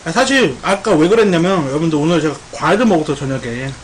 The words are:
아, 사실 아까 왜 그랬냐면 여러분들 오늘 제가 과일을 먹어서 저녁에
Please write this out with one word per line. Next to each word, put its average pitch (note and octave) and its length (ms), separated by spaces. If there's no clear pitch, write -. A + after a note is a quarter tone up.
아, E3 80
사실 A#3 500
아까 G3 320
왜 D#3+ 140
그랬냐면 F#3 580
여러분들 D#3 320
오늘 D#3+ 220
제가 D3 160
과일을 G3 340
먹어서 D#3 300
저녁에 C3 560